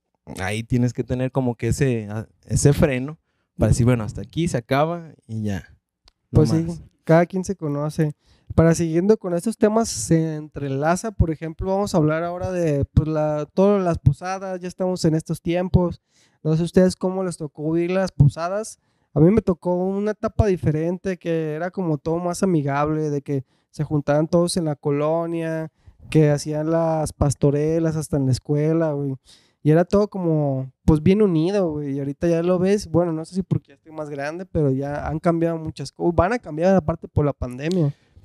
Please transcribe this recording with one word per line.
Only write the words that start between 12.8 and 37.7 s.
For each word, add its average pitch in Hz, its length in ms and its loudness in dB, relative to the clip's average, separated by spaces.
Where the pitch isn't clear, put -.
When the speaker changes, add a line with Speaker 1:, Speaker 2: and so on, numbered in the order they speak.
Speaker 2:
pues, 156 220 2
la, 151 460 -2
todas 196 300 4
las 170 160 0
posadas, 185 640 -4
ya 180 80 -10
estamos 185 360 -4
en 156 100 2
estos 156 260 -6
tiempos. 175 600 -2
No 156 140 0
sé 170 60 -2
ustedes 185 320 4
cómo 185 280 -4
les 175 140 -6
tocó 156 340 -6
vivir 170 200 0
las 185 200 -2
posadas. 175 680 2
A 143 60 0
mí 160 120 8
me 220 100 4
tocó 180 340 -2
una 196 360 -2
etapa 220 360 -2
diferente, 175 680 -2
que 160 360 -4
era 170 180 -6
como 165 260 -2
todo 165 200 -4
más 175 260 -4
amigable, 151 640 0
de 143 120 -2
que 139 240 -4
se 156 120 -6
juntaban 151 440 0
todos 175 300 0
en 165 80 -2
la 147 100 -2
colonia, 160 960 -2
que 156 220 4
hacían 151 400 -2
las 160 420 0
pastorelas 151 840 2
hasta 156 220 -4
en 135 80 0
la 131 80 2
escuela, 156 580 0
güey. 143 240 -4
Y 147 80 4
era 170 140 6
todo 202 240 2
como, 147 600 -2
pues, 156 180 4
bien 190 200 4
unido, 180 500 2
güey. 147 240 -6
Y 143 40 -4
ahorita 143 280 -4
ya 165 160 2
lo 180 160 0
ves, 190 280 0
bueno, 165 260 0
no 160 100 -6
sé 180 120 -14
si 190 80 -2
porque - 260 -4
ya 139 60 -20
estoy 156 180 -20
más 156 160 -10
grande, 151 360 -8
pero 151 260 0
ya 139 360 -4
han 151 120 -4
cambiado 165 380 0
muchas 156 360 -10
cosas. 170 220 -2
Van 175 180 2
a 247 60 -4
cambiar 170 360 0
aparte 165 320 -2
por 151 180 0
la 139 80 0
pandemia. 143 600 -2